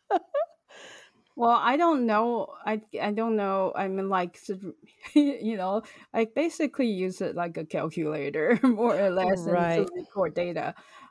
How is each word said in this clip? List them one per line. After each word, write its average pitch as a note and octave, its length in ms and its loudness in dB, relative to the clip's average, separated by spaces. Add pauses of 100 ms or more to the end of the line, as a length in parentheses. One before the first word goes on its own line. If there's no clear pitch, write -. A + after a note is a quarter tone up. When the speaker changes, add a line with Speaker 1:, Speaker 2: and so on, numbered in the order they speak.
(100)
Speaker 1:
<laughs> C#5 440 -2 (840)
Speaker 2:
Well, A#3 140 2
I A#3+ 260 4
don't D#4 300 4
know, A3+ 480 0 (100)
I, A3 160 -2 (200)
I G#3 100 -2
don't A3 240 0
know, G3 400 0
I G3 140 -2
mean, F#3+ 200 -4
like, F3+ 300 -2
sort F#3+ 240 -8
of, F3+ 120 -12 (200)
<laughs> - 200 -8
you C#4 420 2
know, G3 260 -2 (300)
I A3+ 140 2
basically C#4+ 600 0
use F#3 340 -2
it F#3+ 140 -4
like E3+ 220 -4
a E3 100 -6
calculator D3+ 920 -2
<laughs> - 20 -14
more A#3 380 4
or G3 100 2
less F3+ 360 0
and F3 260 2
to E3 100 2
Speaker 1:
Right. - 140 -4
Speaker 2:
record F#3+ 380 -4
data. E3+ 400 -4 (360)